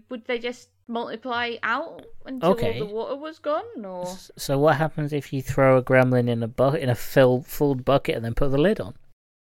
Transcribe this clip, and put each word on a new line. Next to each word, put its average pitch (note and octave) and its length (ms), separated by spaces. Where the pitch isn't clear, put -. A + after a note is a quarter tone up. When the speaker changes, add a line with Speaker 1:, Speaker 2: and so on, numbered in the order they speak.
Speaker 1:
would B3 180
they B3 120
just A#3+ 300
multiply A#3 760
out C4+ 420
until B3 260
Speaker 2:
Okay. A#3 300
Speaker 1:
all G#3+ 60
the G#3 80
water A3+ 220
was D#4 240
gone, E4+ 440
or? F3+ 220
Speaker 2:
S-, F#3 300
so C#3 220
what D3 180
happens D3+ 360
if D3 200
you C3+ 100
throw C3 340
a B2+ 60
gremlin B2+ 460
in A#2 140
a A2+ 60
bu-, C3 280
in C3 120
a A#2+ 60
fill, B2+ 480
full C#3+ 320
bucket B2+ 420
and A#2 80
then A#2 100
put C#3+ 180
the C#3 60
lid D#3+ 220
on? G2 140